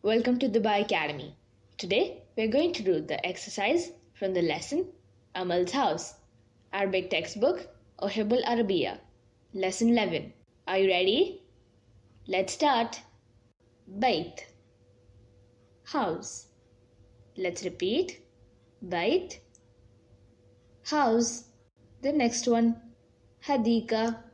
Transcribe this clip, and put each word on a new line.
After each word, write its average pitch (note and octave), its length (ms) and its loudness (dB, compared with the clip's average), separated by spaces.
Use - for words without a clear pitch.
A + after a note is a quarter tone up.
Welcome A3+ 380 2
to C4+ 100 2
Dubai G#3 360 2
Academy. D3 500 -4
Today, G3+ 460 -2
we're A3 120 0
going D#4 260 2
to G#3+ 100 -8
do F3 180 2
the - 240 -6
exercise G#3 680 -2
from F#3+ 200 -4
the F3 80 2
lesson F3 460 -2
Amal's F3+ 360 0
House, G3+ 440 -2
Arabic F#3+ 360 0
textbook, G#3+ 580 0
Uhibbu G#3 420 0
Al A#3+ 140 0
Arabiya, F#3 420 0
lesson F#3+ 360 0
eleven. G3+ 440 0
Are F#3+ 100 0
you F#3+ 120 4
ready? G3 520 2
Let's F#3+ 260 -2
start. B3 460 0
Bait. F#3 460 0
House. - 640 -4
Let's F3+ 260 -6
repeat. G3+ 580 -2
Bait. G3+ 500 -2
House. A#3+ 640 2
The C4+ 100 0
next B3 360 2
one. A#3 280 4
Hadika. A3+ 680 2